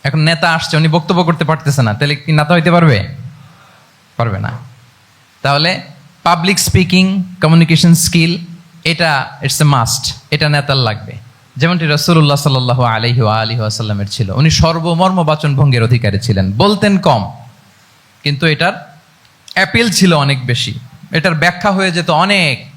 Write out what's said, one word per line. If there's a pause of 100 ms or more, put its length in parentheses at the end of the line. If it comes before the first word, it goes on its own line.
এখন
নেতা
আসছে,
উনি
বক্তব্য
করতে
পারতেছে
না,
তাহলে
কি
নেতা
হইতে
পারবে? (1080)
পারবে
না। (920)
তাহলে (420)
পাবলিক
স্পিকিং, (200)
কমিউনিকেশন
স্কিল, (460)
এটা
it's
a
must, (180)
এটা
নেতার
লাগবে। (440)
যেমনটি
রাসূলুল্লাহ
সাল্লাল্লাহু
আলাইহি
ওয়া
আলিহি
ওয়াসাল্লামের
ছিল,
উনি
সর্বমর্ম
বাচন
ভঙ্গির
অধিকারী
ছিলেন।
বলতেন
কম, (880)
কিন্তু
এটার (560)
অ্যাপিল
ছিল
অনেক
বেশি, (340)
এটার
ব্যাখ্যা
হয়ে
যেত
অনেক। (120)